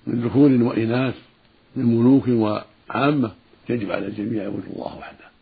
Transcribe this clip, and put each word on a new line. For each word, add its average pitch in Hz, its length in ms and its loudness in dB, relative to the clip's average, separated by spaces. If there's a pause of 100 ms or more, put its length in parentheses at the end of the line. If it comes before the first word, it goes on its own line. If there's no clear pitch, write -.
من 120 140 -2
ذكور 123 300 4
وإناث، 120 640 0 (600)
من 120 240 2
ملوك 127 280 4
وعامة، 117 1040 -2 (380)
يجب 110 220 -4
على 98 160 -4
الجميع 107 360 -6
يعبدوا 104 320 -10
الله - 220 -10
وحده - 280 -20 (160)